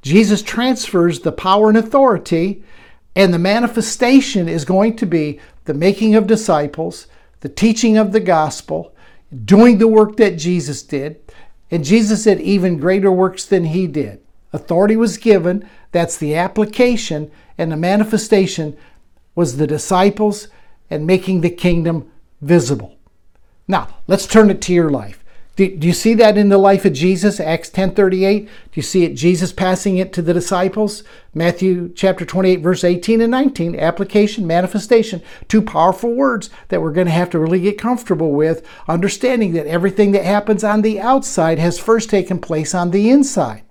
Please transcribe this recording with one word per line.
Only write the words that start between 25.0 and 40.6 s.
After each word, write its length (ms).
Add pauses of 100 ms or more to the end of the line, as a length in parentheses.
Do, 200
do 120
you 40
see 220
that 220
in 140
the 80
life 260
of 80
Jesus, 480
Acts 280
ten 260
thirty-eight? 520
Do 40 (240)
you 80
see 220
it, 100
Jesus 380
passing 460
it 140
to 100
the 120
disciples? 680 (300)
Matthew 640
chapter 300
twenty-eight, 360
verse 240
eighteen 360
and 120
nineteen, 420
application, 720
manifestation, 760 (280)
two 140
powerful 520
words 360 (180)
that 120
we're 120
gonna 180
have 200
to 100
really 200
get 180
comfortable 540
with, 320 (220)
understanding 680
that 120
everything 460
that 120
happens 380